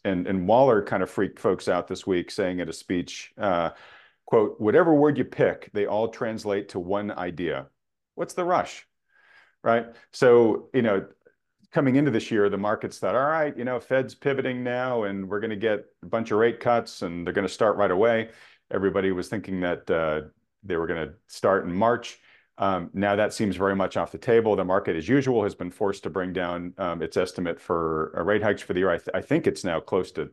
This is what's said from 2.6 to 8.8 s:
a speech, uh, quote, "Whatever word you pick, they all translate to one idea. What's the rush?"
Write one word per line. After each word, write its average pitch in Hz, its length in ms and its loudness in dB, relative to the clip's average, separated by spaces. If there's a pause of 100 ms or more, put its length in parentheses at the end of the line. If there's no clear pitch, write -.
a 80 40 -8
speech, - 640 -6
uh, 87 340 0 (540)
quote, - 340 2
"Whatever 160 360 4
word 147 240 4
you 123 40 0
pick, - 480 0
they 101 140 0
all 110 220 0
translate 104 640 -4
to 101 100 -6
one 101 320 -4
idea. 80 560 -6 (480)
What's 170 180 -8
the 180 100 -4
rush?" 170 440 -2 (760)